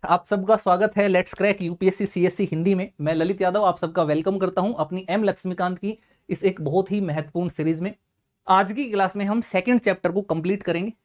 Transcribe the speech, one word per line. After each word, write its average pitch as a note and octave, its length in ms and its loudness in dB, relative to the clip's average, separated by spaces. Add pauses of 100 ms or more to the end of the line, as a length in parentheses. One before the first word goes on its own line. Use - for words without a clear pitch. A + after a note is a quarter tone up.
आप F3 200 2
सबका G3+ 320 2
स्वागत F#3+ 400 2
है G3+ 120 4
Let's F3+ 260 2
Crack G3 280 0
यूपीएससी F#3 440 0
सीएससी F3+ 380 0
हिंदी E3+ 300 2
में। F#3 140 -2 (120)
मैं D#3 140 0
ललित F3 280 0
यादव F#3+ 220 2
आप F3 140 2
सबका E3+ 240 0
वेलकम D#3+ 360 0
करता F#3 220 0
हूं G#3 140 2
अपनी F#3 360 -4
एम G#3+ 140 2
लक्ष्मीकांत F3+ 540 -2
की G#3+ 180 -6 (320)
इस - 160 -4
एक F#3 160 0
बहुत E3+ 320 0
ही G#3 80 0
महत्वपूर्ण D#3+ 480 -4
सीरीज D#3+ 320 -2
में। G3 120 -6 (540)
आज F#3+ 260 4
की C4+ 120 -4
क्लास G3 320 -2
में G3+ 80 -2
हम G#3+ 180 0
सेकंड A3 380 0
चैप्टर F#3 320 0
को G3 100 -2
कंप्लीट F3+ 400 -2
करेंगे। F3 300 -2 (120)